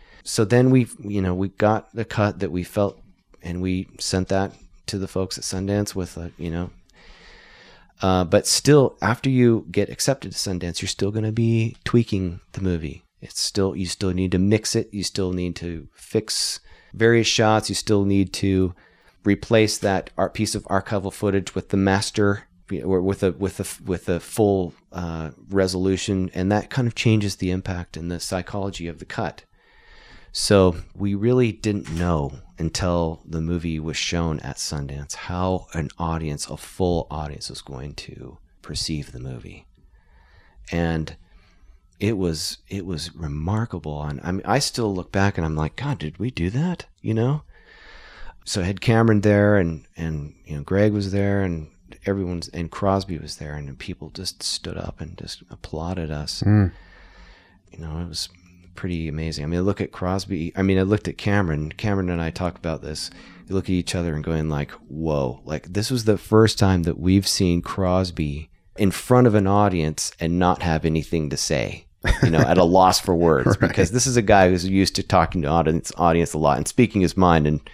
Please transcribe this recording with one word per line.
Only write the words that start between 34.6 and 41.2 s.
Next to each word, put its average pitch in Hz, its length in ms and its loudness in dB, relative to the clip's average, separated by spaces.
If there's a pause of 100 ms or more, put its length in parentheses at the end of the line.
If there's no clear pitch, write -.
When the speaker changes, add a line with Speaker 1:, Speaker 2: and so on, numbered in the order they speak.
Speaker 1:
how 92 580 -4
an 80 240 -6
audience, 80 520 -6
a 76 80 -12
full 90 520 -4
audience, 73 400 -10
was - 120 -16
going 71 340 -14
to - 420 -16 (240)
perceive 73 520 -8
the 62 60 -14
movie. 90 460 -14 (1080)
And 82 440 -2 (840)